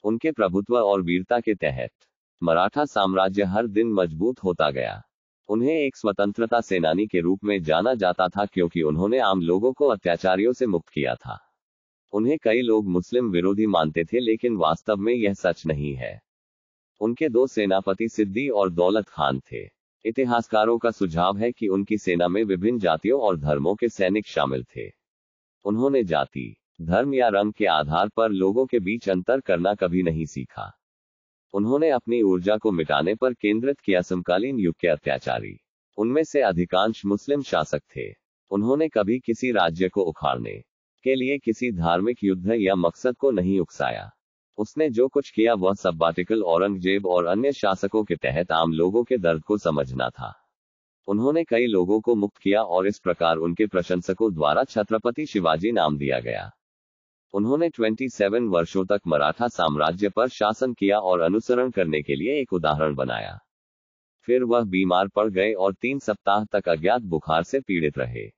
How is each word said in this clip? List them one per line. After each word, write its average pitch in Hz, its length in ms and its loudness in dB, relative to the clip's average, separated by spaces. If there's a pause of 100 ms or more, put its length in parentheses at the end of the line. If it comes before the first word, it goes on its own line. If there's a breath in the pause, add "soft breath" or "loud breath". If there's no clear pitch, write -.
उनके 117 280 -2
प्रभुत्व 101 440 0
और 101 260 2
वीरता 92 380 0
के 110 140 -2
तहत 65 360 -4 (520)
मराठा 92 420 2
साम्राज्य 95 600 0
हर 104 220 0
दिन 110 260 0
मजबूत 92 520 -2
होता 80 260 0
गया। 57 320 -6 (460)
उन्हें 120 260 0
एक 143 220 -2
स्वतंत्रता 107 640 0
सेनानी 90 460 0
के 90 140 0
रूप 92 240 -2
में 101 180 0
जाना 85 320 0
जाता 92 340 0
था, 101 180 -2
क्योंकि 85 360 -2
उन्होंने 87 360 2
आम 98 220 2
लोगों 95 320 2
को 143 160 2
अत्याचारियों 95 640 0
से 127 140 -2
मुक्त 87 220 -2
किया 64 260 -4
था। 58 240 -12 (760)
उन्हें 120 300 0
कई 113 180 2
लोग 110 280 2
मुस्लिम 107 420 0
विरोधी 98 360 2
मानते 82 380 0
थे, 117 160 -2
लेकिन 113 360 0
वास्तव 85 400 0
में 107 180 -2
यह 104 200 0
सच 85 320 -4
नहीं 73 280 -2
है। 55 260 -10 (800)
उनके 120 280 0
दो 123 180 4
सेनापति 98 640 0
सिद्दी 110 400 -2
और 101 220 2
दौलत 92 380 0
खान 67 320 -2 (120)
थे। 52 120 -10 (400)
इतिहासकारों 117 720 0
का 117 120 0
सुझाव 92 480 0
है 120 140 -2
कि 107 160 -4
उनकी 101 300 0
सेना 87 300 0
में 98 160 0
विभिन्न 101 340 0
जातियों 98 420 0
और 98 160 2
धर्मों 73 380 0
के 117 140 -2
सैनिक 101 380 -2
शामिल 65 380 -4 (120)
थे। 52 120 -10 (760)
उन्होंने 120 400 2
जाति, 69 500 -4 (280)
धर्म 113 320 0
या 123 140 2
रंग 104 240 2
के 104 140 0
आधार 80 420 0
पर 113 220 0
लोगों 101 360 2
के 123 120 -2
बीच 101 300 -4
अंतर 95 320 0
करना 92 340 0
कभी 92 280 0
नहीं 80 240 -2
सीखा। 53 520 -12 (760)
उन्होंने 131 360 2
अपनी 120 320 0
ऊर्जा 95 340 2
को 107 140 0
मिटाने 80 440 0
पर 127 200 0
केंद्रित 113 460 -2
किया। 92 200 0
समकालीन 95 580 -2
युग 87 220 0
के 87 80 0
अत्याचारी, 62 720 -4 (400)
उनमें 123 260 0
से 147 180 0
अधिकांश 95 640 0
मुस्लिम 135 360 0
शासक 80 400 -2 (140)
थे। 58 100 -8 (440)
उन्होंने 127 380 2
कभी 113 300 0
किसी 123 340 -4
राज्य 90 360 2
को 98 140 0
उखाड़ने 65 520 -4 (500)
के 131 100 2
लिए 135 240 -2
किसी 123 340 -2
धार्मिक 92 520 0
युद्ध 95 340 0
या 98 160 2
मकसद 92 420 -2
को 139 140 2
नहीं 95 300 0
उकसाया। 57 500 -6 (480)
उसने 147 320 -2
जो 120 180 2
कुछ - 220 -2
किया, 113 240 2
वह 95 200 2
सब्बाटिकल 90 680 0
औरंगजेब 95 640 0
और 87 200 2
अन्य 117 260 0
शासकों 101 520 -2
के 85 120 -4
तहत 78 360 -2
आम 82 200 2
लोगों 95 320 2
के 123 140 -2
दर्द 82 240 0
को 107 160 -2
समझना 65 520 -2
था। 57 220 -12 (760)
उन्होंने 139 360 0
कई 120 220 2
लोगों 101 340 2
को 120 140 2
मुक्त 104 220 -2
किया 101 260 2
और 92 240 0
इस 104 120 -2
प्रकार 85 380 0
उनके 87 300 0
प्रशंसकों 92 680 -2
द्वारा 76 300 2
छत्रपति 117 600 -2
शिवाजी 87 460 0
नाम 78 260 2
दिया 65 220 -2
गया। 53 300 -8 (840)
उन्होंने 135 340 0
ट्वेंटी 113 400 -2
सेवन 110 400 0
वर्षों 90 380 0
तक 101 200 0
मराठा 78 420 0
साम्राज्य 82 600 0
पर 117 200 0
शासन 110 440 -2
किया 101 260 2
और 92 220 2
अनुसरण 117 500 2
करने 78 320 -2
के 71 120 -2
लिए 123 260 -2
एक 123 120 -4
उदाहरण 78 420 0
बनाया। 55 440 -6 (880)
फिर 127 160 4
वह 117 200 2
बीमार 92 440 2
पड़ 104 220 0
गए 98 220 0
और 95 220 0
तीन 135 240 -4
सप्ताह 104 460 -2
तक 101 240 -2
अज्ञात 90 340 2
बुखार 82 400 -2
से 135 180 -2
पीड़ित 82 380 -2
रहे। 58 280 -6 (100)